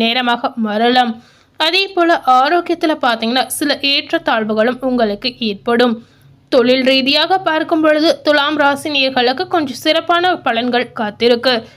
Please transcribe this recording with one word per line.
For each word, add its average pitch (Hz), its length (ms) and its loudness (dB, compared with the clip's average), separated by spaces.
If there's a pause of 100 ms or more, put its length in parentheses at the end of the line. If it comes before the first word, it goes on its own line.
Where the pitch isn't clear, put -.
நேரமாக 240 500 -2 (140)
மாறலாம். 233 460 0 (540)
அதே 359 160 0 (140)
போல 339 140 2 (280)
ஆரோக்கியத்துல 339 540 0 (140)
பாத்தீங்கன்னா 233 380 0 (140)
சில 294 160 -2 (200)
ஏற்றத்தாழ்வுகளும் 247 880 -2 (100)
உங்களுக்கு 233 400 -2 (180)
ஏற்படும். 240 480 0 (580)
தொழில் 254 360 4
ரீதியாக 277 420 2 (160)
பார்க்கும் 320 360 0
பொழுது 302 240 4 (180)
துலாம் 294 340 2
ராசி 277 340 0
நேயர்களுக்கு 262 500 0 (120)
கொஞ்சம் 277 260 -4
சிறப்பான 339 500 0 (140)
பலன்கள் 240 400 -2 (140)
காத்திருக்கு. 233 520 0 (240)